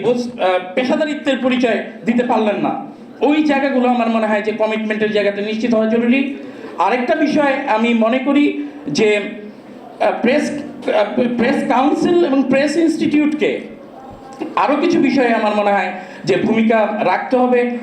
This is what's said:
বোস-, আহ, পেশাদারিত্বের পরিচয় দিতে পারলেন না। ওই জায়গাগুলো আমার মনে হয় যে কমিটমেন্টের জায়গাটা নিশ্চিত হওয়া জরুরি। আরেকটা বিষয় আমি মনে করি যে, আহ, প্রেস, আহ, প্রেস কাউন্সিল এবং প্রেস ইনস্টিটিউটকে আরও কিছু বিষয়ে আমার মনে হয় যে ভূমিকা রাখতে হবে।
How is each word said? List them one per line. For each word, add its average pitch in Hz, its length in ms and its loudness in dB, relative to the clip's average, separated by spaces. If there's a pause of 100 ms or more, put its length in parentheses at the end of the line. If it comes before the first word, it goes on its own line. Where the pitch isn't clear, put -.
বোস-, 240 360 -2
আহ, 185 180 2 (160)
পেশাদারিত্বের 285 640 0
পরিচয় 247 460 0 (220)
দিতে 240 180 2
পারলেন 214 320 0
না। 143 300 -4 (340)
ওই 302 220 4
জায়গাগুলো 269 460 2
আমার 233 220 2
মনে 220 160 0
হয় 208 160 0
যে 208 100 -2
কমিটমেন্টের 214 600 -2
জায়গাটা 202 300 0
নিশ্চিত 220 320 -2
হওয়া 220 120 2
জরুরি। 240 500 2 (420)
আরেকটা 240 360 2
বিষয় 294 380 2 (160)
আমি 226 260 2
মনে 226 240 2
করি 285 440 2 (260)
যে, 208 280 2
আহ, - 960 -6 (100)
প্রেস, 269 400 0 (240)
আহ, - 340 0 (160)
প্রেস 254 320 0
কাউন্সিল 330 560 2
এবং 269 240 2
প্রেস 285 280 2
ইনস্টিটিউটকে 294 840 2 (960)
আরও 294 200 2
কিছু 330 240 2
বিষয়ে 254 340 2
আমার 214 220 0
মনে 202 160 2
হয় 185 200 0 (320)
যে 175 120 2
ভূমিকা 220 520 2 (160)
রাখতে 190 320 0
হবে। 247 340 2 (120)